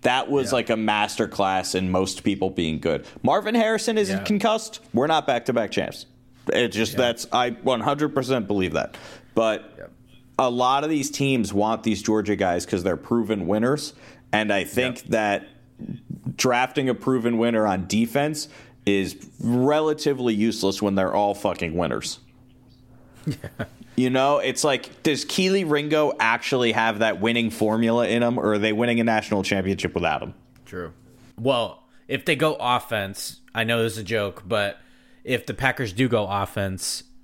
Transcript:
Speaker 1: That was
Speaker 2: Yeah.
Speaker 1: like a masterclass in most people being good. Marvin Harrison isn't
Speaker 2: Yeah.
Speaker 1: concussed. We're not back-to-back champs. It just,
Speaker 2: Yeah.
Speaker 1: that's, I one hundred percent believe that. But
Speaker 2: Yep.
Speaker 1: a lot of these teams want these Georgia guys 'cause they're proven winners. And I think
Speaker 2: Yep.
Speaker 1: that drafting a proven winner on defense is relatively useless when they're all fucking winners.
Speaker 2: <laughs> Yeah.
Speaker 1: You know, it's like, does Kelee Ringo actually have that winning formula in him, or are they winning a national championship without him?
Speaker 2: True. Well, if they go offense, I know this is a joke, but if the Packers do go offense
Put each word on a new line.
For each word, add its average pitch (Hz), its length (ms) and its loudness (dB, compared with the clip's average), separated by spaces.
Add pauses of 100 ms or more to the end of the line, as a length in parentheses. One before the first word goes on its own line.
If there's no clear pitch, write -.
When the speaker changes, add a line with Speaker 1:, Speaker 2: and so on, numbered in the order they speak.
Speaker 1:
That 123 280 2
was 135 160 2
Speaker 2:
Yeah. 117 80 0
Speaker 1:
like 117 140 0
a 113 60 4
masterclass 104 1000 0
in 92 160 0
most 95 320 0
people 95 260 0
being 80 300 -2
good. 76 260 -2 (180)
Marvin 202 300 2
Harrison 220 440 0
isn't 196 220 0
Speaker 2:
Yeah. 196 40 -8
Speaker 1:
concussed. 214 560 -2 (140)
We're 127 140 2
not 160 200 2
back-to-back 120 440 0
champs. - 340 -4 (480)
It 120 160 2
just, 113 240 -2
Speaker 2:
Yeah. 135 60 -2
Speaker 1:
that's, 120 320 0
I 123 200 2
one 117 300 0
hundred 143 340 0
percent 127 320 0
believe 95 260 0
that. - 220 -2 (400)
But 110 420 0
Speaker 2:
Yep. - 140 -18 (480)
Speaker 1:
a 127 100 4
lot 127 340 2
of 151 60 -4
these 143 220 -2
teams 127 420 0
want 107 300 0
these 104 180 0
Georgia 107 340 0
guys 87 300 0
'cause 95 180 -2
they're 90 140 0
proven 107 500 -2
winners. 120 460 0 (380)
And 107 200 2
I 98 120 2
think 123 380 -2
Speaker 2:
Yep. - 80 -16
Speaker 1:
that 107 380 0 (920)
drafting 131 520 2
a 120 60 2
proven 117 420 0
winner 113 300 2
on 95 180 0
defense 139 640 0 (380)
is 98 300 2 (260)
relatively 135 920 2
useless 104 480 0
when 101 140 2
they're 95 180 2
all 101 220 2
fucking 87 400 -2
winners. 73 480 -2
Speaker 2:
<laughs> - 60 -20 (960)
Yeah. - 380 -8 (320)
Speaker 1:
You 127 120 2
know, 135 300 4
it's 123 240 -2
like, - 400 -2
does 147 220 0
Kelee 190 440 2
Ringo 147 500 2
actually 117 520 2
have 113 280 2
that 104 220 2
winning 117 300 2
formula 113 560 2
in 117 160 2
him, 120 160 0
or 107 140 2
are 104 40 2
they 107 160 2
winning 117 260 2
a 113 40 2
national 107 400 0
championship 95 500 -2
without 82 300 0
him? - 100 -12 (320)
Speaker 2:
True. 87 280 -12 (460)
Well, 120 440 -2 (240)
if 135 180 -6
they 160 100 2
go 151 240 0
offense, 113 840 -4 (120)
I 113 100 -2
know 113 200 0
this 113 100 0
is 101 60 -10
a 110 40 -8
joke, 101 440 -4
but 101 320 0 (440)
if - 220 -4
the - 80 -8
Packers 120 400 -2
do 123 140 2
go 107 180 2
offense 98 760 -4 (200)